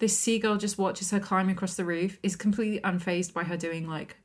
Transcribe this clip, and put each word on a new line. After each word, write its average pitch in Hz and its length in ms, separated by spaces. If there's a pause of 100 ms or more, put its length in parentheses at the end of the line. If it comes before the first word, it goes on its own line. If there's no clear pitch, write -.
This 214 180
seagull 214 400
just 208 200
watches 190 340
her 202 80
climb 190 280
across 185 280
the 185 80
roof, 175 380
is 185 140
completely 214 440
unfazed 180 520
by 170 120
her 175 120
doing, 165 320
like, 156 360